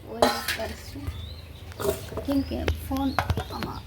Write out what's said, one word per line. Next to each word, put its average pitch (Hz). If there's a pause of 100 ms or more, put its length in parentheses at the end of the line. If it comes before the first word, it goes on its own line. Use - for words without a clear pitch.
वो 226
यूज़ 240
करશું। - (1200)
કેમ 277
કે - (260)
ફોન 269 (460)
આમાં - (120)